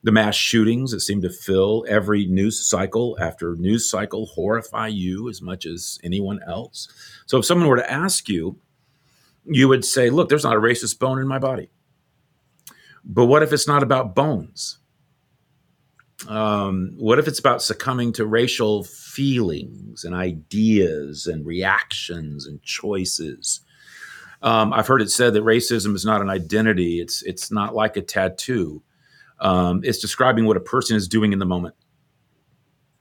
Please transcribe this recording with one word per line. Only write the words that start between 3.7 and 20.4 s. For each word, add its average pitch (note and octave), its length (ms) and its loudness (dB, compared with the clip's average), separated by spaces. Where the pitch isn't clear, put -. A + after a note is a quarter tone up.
cycle G#2 380 -4
horrify A2 640 -4
you G2+ 420 -4
as F#2 140 -14
much F2+ 240 -10
as E2+ 360 -10
anyone F#2+ 440 -4
else. F#2+ 400 -12
So C3 100 2
if A#2 80 2
someone F3 220 4
were B2+ 100 6
to A#2+ 140 -2
ask E3+ 360 -2
you, F2 300 -4
you C3+ 220 4
would C3 180 4
say, B2 240 2
"Look, E3+ 180 2
there's D3 160 2
not A2+ 140 2
a - 20 4
racist A#2 380 0
bone C3 220 -2
in C3+ 80 -4
my C3+ 100 -2
body." C3 320 -4
But A#2+ 220 4
what D3+ 160 8
if D3+ 100 0
it's C#3+ 140 0
not C#3+ 160 4
about B2 320 0
bones? C3+ 640 -2
Um, G#2 720 -2
what A2+ 220 4
if D3 80 2
it's D3 120 -4
about B2 220 2
succumbing A#2+ 520 -2
to A2 120 -2
racial G#2+ 580 0
feelings F#2+ 1200 -4
and F2 120 -8
ideas F2 1120 0